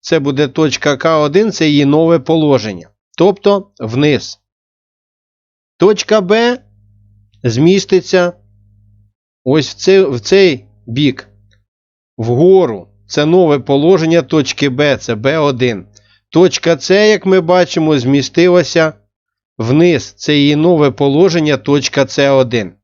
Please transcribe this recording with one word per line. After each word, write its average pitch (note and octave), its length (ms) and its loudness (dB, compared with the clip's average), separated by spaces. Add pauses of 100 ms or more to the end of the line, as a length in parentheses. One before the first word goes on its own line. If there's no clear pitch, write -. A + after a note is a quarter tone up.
Це - 180 -2
буде C#3 300 -2
точка D3 480 -2
К D#3+ 220 -2
один, E3 340 0
це D#3+ 160 -2
її D3 160 2
нове D#3+ 340 2
положення, C3 720 -2 (300)
тобто G3 600 0
вниз. C3 600 -4 (1400)
Точка G#3 440 0
Б A3+ 380 0 (840)
зміститься F3 920 0 (1120)
ось C3+ 260 -2
в - 40 -18
цей, F#3+ 300 2
в C3+ 160 -4
цей F3+ 440 0 (220)
бік, B2 420 -4 (880)
вгору. B2 720 0 (180)
Це D3 200 -2
нове D#3+ 320 2
положення D#3+ 640 0
точки C#3+ 460 -2
Б, C3+ 280 -2
це - 180 -6
Б C3 240 -2
один. B2 480 -4 (440)
Точка E3 500 2
С, G#3 280 2
як G#3 180 0
ми F#3+ 140 4
бачимо, E3 580 0
змістилася D#3 920 0 (680)
вниз. D3 580 0
Це D3 200 -2
її D3 200 2
нове D3+ 340 2
положення, D3+ 680 0
точка C#3 520 -2
С C#3 220 -2
один. A#2+ 420 -2 (120)